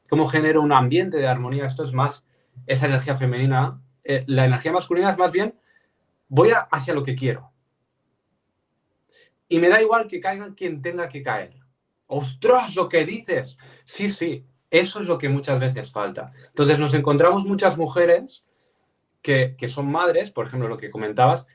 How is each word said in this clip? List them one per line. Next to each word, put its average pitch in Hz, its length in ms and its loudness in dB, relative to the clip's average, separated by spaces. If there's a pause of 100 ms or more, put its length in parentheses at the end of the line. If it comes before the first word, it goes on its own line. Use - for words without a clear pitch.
cómo 151 180 2
genero 156 360 2
un 147 100 2
ambiente 156 460 2
de 135 80 0
armonía, 131 400 -4
esto 131 180 -6
es 131 80 -8
más 135 320 -4 (420)
esa 135 200 0
energía 135 300 -2
femenina. 131 640 -2 (240)
Eh, 135 220 -2
la 131 200 2
energía 127 260 0
masculina 180 380 0
es 185 80 -2
más 180 140 2
bien, 202 220 -2 (760)
voy 165 220 6
a, - 100 2 (100)
hacia 151 240 -4
lo 139 80 -2
que 131 120 -4
quiero. 127 360 -6 (2000)
Y 170 100 2
me 175 100 4
da 208 140 6
igual 220 260 2
que 175 120 -10
caiga 196 340 -8
quien 160 280 -10
tenga 170 260 -6
que 135 140 -4
caer. 107 320 -6 (520)
¡Ostras, 214 680 0
lo 180 120 0
que 165 160 2
dices! 170 540 -6 (260)
Sí, 202 240 -6
sí, 165 380 -6 (240)
eso 180 300 2
es 190 80 -6
lo 160 100 0
que 143 100 -4
muchas 139 300 0
veces 127 320 -4
falta. 101 420 -8 (160)
Entonces 147 300 2
nos 147 160 0
encontramos 160 500 4
muchas 196 320 2
mujeres 170 680 0 (800)
que, 131 360 0
que - 80 -8
son 139 240 -6
madres, 175 400 0
por 117 160 -8
ejemplo, 123 220 -6
lo 113 100 -10
que 104 120 -14
comentabas, 107 540 0 (100)